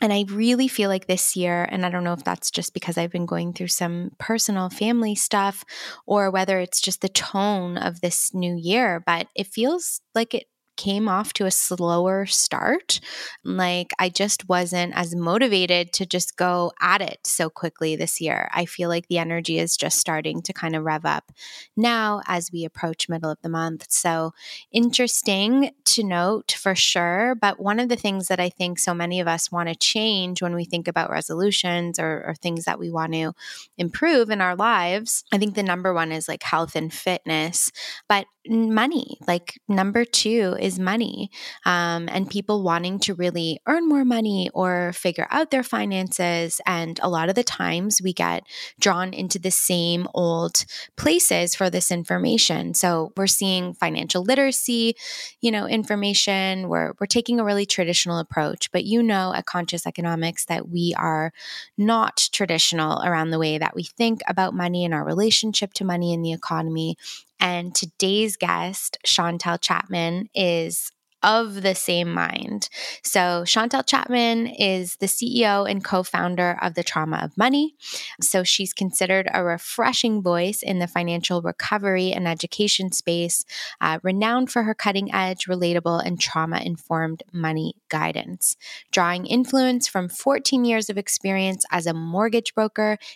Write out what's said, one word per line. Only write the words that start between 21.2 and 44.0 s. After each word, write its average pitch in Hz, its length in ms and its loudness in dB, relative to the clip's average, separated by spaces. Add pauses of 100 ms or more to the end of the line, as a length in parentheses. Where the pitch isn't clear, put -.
now 220 500 2
as 175 240 -2
we 170 140 -6
approach - 420 -4
middle 160 240 -2
of 151 100 -6
the 170 60 -8
month. 165 400 -4
So 165 460 0 (360)
interesting 233 1000 2 (140)
to - 180 2
note 185 480 0
for 190 240 0
sure. 185 600 2
But 208 220 2
one 202 220 0
of 247 80 0
the 240 80 2
things 196 320 -2
that 180 140 0
I 175 80 2
think 175 280 -4
so 180 160 0
many 175 280 -2
of 170 80 2
us 165 200 0
want 175 200 -2
to 165 60 -4
change 196 640 0
when 175 140 -2
we 170 100 -2
think 175 240 -4
about 170 200 0
resolutions 175 920 0
or, 160 280 -2
or 165 80 -6
things 170 300 -4
that - 140 -2
we 170 120 -6
want 165 220 -4
to 160 180 -2 (460)
improve 233 520 2
in 202 120 0
our 180 160 0
lives, 202 720 0
I 208 60 2
think 202 180 0
the 202 80 0
number 180 300 0
one 160 180 0
is, 160 160 -6
like, - 160 -8
health 165 320 0
and 160 180 -2
fitness. 160 800 -2 (380)
But 196 160 2 (220)
money, 226 800 2
like, 175 320 -2 (120)
number 202 340 2
two 220 520 2 (100)
is 185 120 -2
money, 202 520 -2 (360)
um, 170 460 0
and 190 180 -2
people 202 340 -2
wanting 180 360 0
to 196 140 0
really 170 540 -2
earn 330 200 2
more 285 180 4